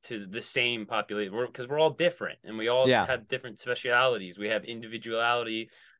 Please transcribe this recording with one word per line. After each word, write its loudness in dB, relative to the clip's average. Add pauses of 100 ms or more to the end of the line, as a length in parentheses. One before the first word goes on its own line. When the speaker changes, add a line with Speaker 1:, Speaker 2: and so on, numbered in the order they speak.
Speaker 1:
to -10
the -10
same -2
population. -4
We're, -2
'cause -10
we're -4
all 6
different, -2
and -8
we 0
all 4
Speaker 2:
Yeah. 6
Speaker 1:
have -2
different -8
specialities. 2
We -4
have 0
individuality, -2 (300)